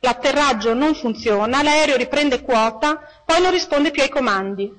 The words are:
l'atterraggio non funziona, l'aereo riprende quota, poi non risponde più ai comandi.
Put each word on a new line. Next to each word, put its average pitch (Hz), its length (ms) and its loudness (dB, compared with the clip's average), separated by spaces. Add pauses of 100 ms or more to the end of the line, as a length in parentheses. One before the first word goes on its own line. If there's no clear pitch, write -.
l'atterraggio 247 720 0
non 294 220 0
funziona, 226 640 -2
l'aereo 294 340 2
riprende 254 460 0
quota, 226 580 0 (240)
poi 330 160 2
non 359 120 2
risponde 311 400 0
più 294 100 0
ai 269 60 0
comandi. 196 600 -2 (100)